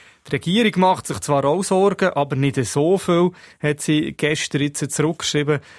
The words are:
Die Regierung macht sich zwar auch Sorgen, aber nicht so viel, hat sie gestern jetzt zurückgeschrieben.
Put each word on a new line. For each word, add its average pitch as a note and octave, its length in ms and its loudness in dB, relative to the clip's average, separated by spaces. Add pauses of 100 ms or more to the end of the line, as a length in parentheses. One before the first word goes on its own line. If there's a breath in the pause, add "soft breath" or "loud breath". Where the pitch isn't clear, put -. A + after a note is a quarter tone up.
(280 loud breath)
Die - 80 -2
Regierung F#3+ 460 2
macht F#3 260 2
sich B2 140 -6
zwar C#3 240 0
auch E3 180 0
Sorgen, F#3+ 460 2
aber C#3+ 260 -2
nicht C3+ 300 0
so D#3 320 2
viel, F3 340 2 (300 loud breath)
hat D3 180 -2
sie D3+ 320 -2
gestern D3+ 500 -2
jetzt D3 300 -4
zurückgeschrieben. D3 680 -2 (200 loud breath)